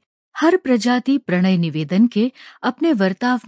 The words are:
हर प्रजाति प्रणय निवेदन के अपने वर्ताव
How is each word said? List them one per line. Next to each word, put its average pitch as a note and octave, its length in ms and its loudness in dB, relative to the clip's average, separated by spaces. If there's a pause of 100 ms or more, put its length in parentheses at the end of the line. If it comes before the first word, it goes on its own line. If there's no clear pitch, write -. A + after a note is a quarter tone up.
(360)
हर E4+ 200 2
प्रजाति B3 640 0
प्रणय F3+ 380 0
निवेदन E3 500 0
के A#3+ 260 -2 (300)
अपने D4+ 300 -2
वर्ताव A3+ 560 -2